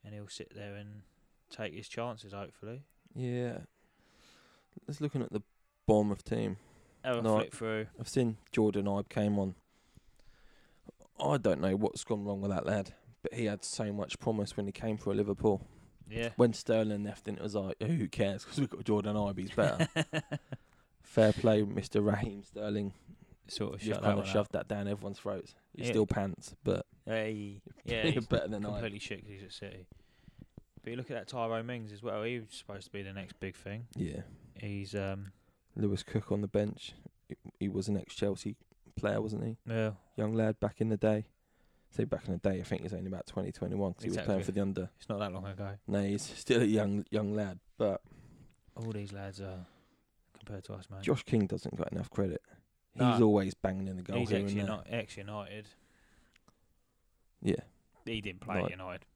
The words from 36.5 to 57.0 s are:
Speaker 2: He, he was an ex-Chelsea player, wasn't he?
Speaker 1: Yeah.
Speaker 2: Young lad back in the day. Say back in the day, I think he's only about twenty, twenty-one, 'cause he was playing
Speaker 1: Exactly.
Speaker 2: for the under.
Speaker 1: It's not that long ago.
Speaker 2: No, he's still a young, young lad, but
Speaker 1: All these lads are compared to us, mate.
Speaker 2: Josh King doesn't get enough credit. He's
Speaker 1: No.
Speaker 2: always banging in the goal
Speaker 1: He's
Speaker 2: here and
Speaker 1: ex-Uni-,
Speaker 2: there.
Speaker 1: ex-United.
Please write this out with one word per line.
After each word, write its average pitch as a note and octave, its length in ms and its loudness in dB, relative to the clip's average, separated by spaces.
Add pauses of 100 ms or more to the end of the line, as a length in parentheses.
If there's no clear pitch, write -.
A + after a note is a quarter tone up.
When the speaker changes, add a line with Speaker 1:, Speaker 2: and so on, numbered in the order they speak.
Speaker 2:
He, - 80 -10 (220)
he G2+ 100 0
was F#2+ 200 -2
an G2+ 80 2
ex-Chelsea G2+ 600 -2 (400)
player, G#2 240 2
wasn't G#2+ 240 -2
he? A2+ 120 -4 (100)
Speaker 1:
Yeah. A2 260 0 (240)
Speaker 2:
Young G#2+ 180 0
lad A2 260 4
back G#2+ 200 -2
in A2+ 100 2
the G#2+ 60 4
day. G#2+ 300 4 (640)
Say A2 140 2
back - 220 -2
in F#2+ 60 -2
the E2+ 60 -2
day, F#2+ 220 2
I F2 40 -6
think - 180 -2
he's F#2 100 -4
only F2+ 140 -6
about F#2 200 -6
twenty, F#2 240 -4
twenty-one, F#2+ 440 -2
'cause - 80 -14
he G2 80 -2
was F#2+ 80 0
playing G2 220 2
Speaker 1:
Exactly. G2 40 -2
Speaker 2:
for F#2+ 80 -2
the G2+ 80 0
under. F#2+ 380 0
Speaker 1:
It's - 100 -20
not G#2 120 -2
that G2+ 120 -2
long F#2+ 140 -8
ago. G2 400 -6
Speaker 2:
No, G2+ 160 2
he's G2 200 2
still - 380 2
a A#2 60 6
young, G#2 440 4
young G#2+ 220 0
lad, G2+ 280 -2 (180)
but G2 240 2 (760)
Speaker 1:
All A2+ 160 -4
these G2+ 200 -6
lads G2 280 -10
are F#2 260 -8 (680)
compared - 300 -12
to G#2+ 100 -8
us, F#2+ 160 -12
mate. F#2+ 120 -10
Speaker 2:
Josh - 200 2
King G#2+ 240 4
doesn't - 300 -4
get - 160 -2
enough F2+ 180 -4
credit. F#2+ 320 0 (520)
He's - 80 -4
Speaker 1:
No. A#2+ 240 8
Speaker 2:
always G2 280 6
banging F#2+ 340 -2
in F#2 80 -6
the F#2 60 -6
goal F#2+ 160 -2
Speaker 1:
He's A#2+ 120 0
Speaker 2:
here - 100 4
and G2+ 80 -2
Speaker 1:
ex-Uni-, G2+ 180 0
Speaker 2:
there. G#2 220 -4
Speaker 1:
ex-United. G#2 800 -8 (1700)